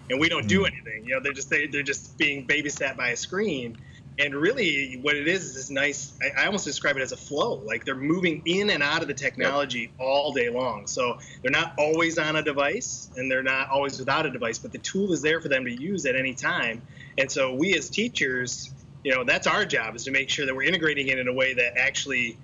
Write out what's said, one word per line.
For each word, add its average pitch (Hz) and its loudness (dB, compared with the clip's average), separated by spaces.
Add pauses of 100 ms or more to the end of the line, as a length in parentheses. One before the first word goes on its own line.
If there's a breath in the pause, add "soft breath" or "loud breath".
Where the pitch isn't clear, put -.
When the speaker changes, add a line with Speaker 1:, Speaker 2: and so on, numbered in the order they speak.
Speaker 1:
and 131 2
we 165 4
don't 147 0
do 196 6
Speaker 2:
Mm. 185 4
Speaker 1:
anything. 110 -8
You 127 -2
know, 131 0
they're 139 -2
just, 135 -8
they, 151 2
they're 139 -2
just - -6
being 139 0
babysat 135 0
by 123 0
a 117 -2
screen. 147 -2 (420 loud breath)
And 143 0
really 147 2
what 147 4
it 143 0
is, 175 2
is 123 -10
this 131 -8
nice, 139 0 (100)
I, 139 0
I - 4
almost 196 -2
describe 143 0
it 135 0
as 123 -4
a 123 -6
flow. 175 -2 (120)
Like, 113 -4
they're 135 -2
moving 156 0
in 190 2
and 160 2
out 151 2
of 156 -4
the 143 -2
technology 135 0
Speaker 3:
Yep. 117 -10
Speaker 1:
all 139 2
day 120 2
long. 120 -2
So 123 0 (240 loud breath)
they're 160 0
not 160 2
always 160 4
on 156 2
a 156 2
device 147 0
and 127 -2
they're 131 2
not 131 0
always 139 2
without 135 0
a 147 -2
device, 117 -2
but 120 -12
the - -10
tool 190 0
is 139 0
there 156 4
for 160 -4
them 131 2
to 123 -4
use 151 -4
at 131 2
any 131 0
time. 131 -2 (360 loud breath)
And 135 2
so 131 2
we 165 2
as 139 -4
teachers, 131 -2 (320)
you 135 2
know, 127 2
that's 170 2
our 185 4
job, 120 0
is 113 -8
to 135 -4
make 135 0
sure 147 0
that 131 0
we're 131 -2
integrating 156 2
it 131 2
in 127 0
a 127 2
way 131 2
that 123 0
actually 127 0